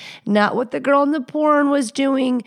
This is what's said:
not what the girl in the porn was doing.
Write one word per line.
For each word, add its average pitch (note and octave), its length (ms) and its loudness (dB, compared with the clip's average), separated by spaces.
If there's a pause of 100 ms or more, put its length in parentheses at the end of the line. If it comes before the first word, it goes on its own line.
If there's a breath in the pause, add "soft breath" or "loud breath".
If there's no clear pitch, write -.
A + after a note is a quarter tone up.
(240 loud breath)
not G#3 320 0
what A#3 140 -4
the D4 100 -6
girl C#4 220 2
in C#4+ 100 0
the D#4 80 -2
porn D4 500 2
was C#4 220 -2
doing. C4+ 540 0